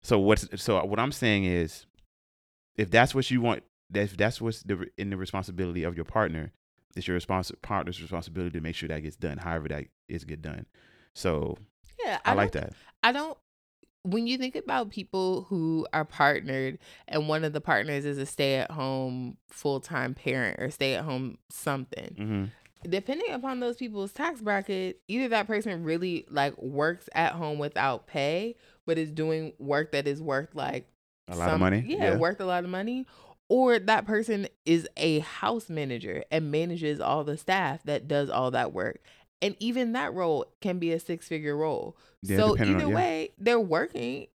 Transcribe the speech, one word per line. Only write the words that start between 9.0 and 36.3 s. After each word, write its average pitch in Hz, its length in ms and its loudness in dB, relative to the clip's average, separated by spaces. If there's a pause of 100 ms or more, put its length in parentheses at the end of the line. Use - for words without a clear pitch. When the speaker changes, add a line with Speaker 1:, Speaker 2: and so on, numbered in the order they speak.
Speaker 1:
gets 76 140 -10
done, 73 220 -6
however 82 300 -4
that 73 160 -6 (240)
is 82 160 -8
get 76 180 -12
done. - 240 -10 (480)
So 73 420 0 (480)
Speaker 2:
Yeah, 220 200 -2
Speaker 1:
I - 80 4
Speaker 2:
I - 20 6
Speaker 1:
like 98 180 4
Speaker 2:
don't, - 120 -2
Speaker 1:
that. - 80 -10 (300)
Speaker 2:
I 233 100 6
don't, 294 260 -6 (640)
when 220 240 0
you 254 100 0
think 254 200 -4
about 247 340 -2
people 185 580 0
who 160 440 2
are 156 120 2
partnered 135 760 2 (280)
and 151 220 0
one 156 160 0
of 151 80 0
the 156 80 -4
partners 143 440 0
is 143 140 -2
a 135 80 -4
stay-at-home 131 1080 -2 (120)
full-time 135 680 -2
parent 127 460 -2
or 135 100 -2
stay-at-home 131 680 -2 (120)
something, - 680 -6
Speaker 1:
Mm-hmm. 104 260 -2 (460)
Speaker 2:
depending 277 420 -2
upon 254 280 -4
those 240 160 -2
people's 208 360 -6
tax 294 300 -4
bracket, 196 680 -2
either 247 200 0
that 214 180 2
person 208 380 -2
really, 170 460 0
like, 143 280 2
works 147 560 -2
at 165 180 4
home 151 260 -4
without 135 480 0
pay, 170 480 -2 (320)
but 165 120 2
is 156 120 -2
doing 156 480 -2
work 143 340 0
that 143 140 0
is 143 160 0
worth, 147 320 -2
like, 139 320 -4 (420)
Speaker 1:
A 87 80 -6
lot 85 100 2
of 90 60 4
Speaker 2:
some 90 80 4
Speaker 1:
money? 95 260 4
Speaker 2:
Yeah, 339 240 2
Speaker 1:
Yeah. - 80 4
Speaker 2:
worth 180 220 2
a 190 40 -4
lot 180 200 0
of 180 60 -6
money. 233 360 -4 (440)
Or 247 280 6
that 214 280 2
person 214 400 0 (200)
is 165 200 6 (120)
a 156 220 4
house 214 500 -4
manager 123 600 -4